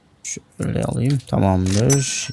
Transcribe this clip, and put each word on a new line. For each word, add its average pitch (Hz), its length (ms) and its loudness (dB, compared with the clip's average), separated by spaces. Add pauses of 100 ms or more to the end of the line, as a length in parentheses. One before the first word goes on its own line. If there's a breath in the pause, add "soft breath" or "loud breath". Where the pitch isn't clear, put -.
(220)
Şöyle - 600 -6
alayım. 127 420 0
Tamamdır. 101 1080 2